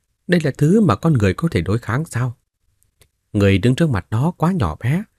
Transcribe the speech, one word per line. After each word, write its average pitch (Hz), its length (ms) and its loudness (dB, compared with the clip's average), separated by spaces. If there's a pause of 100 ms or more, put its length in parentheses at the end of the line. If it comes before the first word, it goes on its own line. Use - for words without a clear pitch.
(260)
Đây 175 180 2
là 135 140 0
thứ 175 220 4
mà 143 160 2
con 165 160 0
người 101 220 2
có 165 160 -4
thể 90 100 0
đối 95 180 -2
kháng 123 260 -6
sao? 120 320 -6 (960)
Người 98 260 4
đứng 120 160 2
trước 160 160 0
mặt 98 200 -4
nó 131 200 0
quá 175 220 -2
nhỏ 95 280 -2
bé, 156 220 -2 (160)